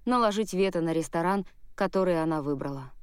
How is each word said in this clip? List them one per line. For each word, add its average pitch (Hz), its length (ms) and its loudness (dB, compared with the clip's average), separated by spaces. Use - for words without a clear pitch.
наложить 220 480 2
вето 185 280 2
на 165 120 0
ресторан, 170 540 0
который 185 440 2
она 160 200 0
выбрала. 139 500 -4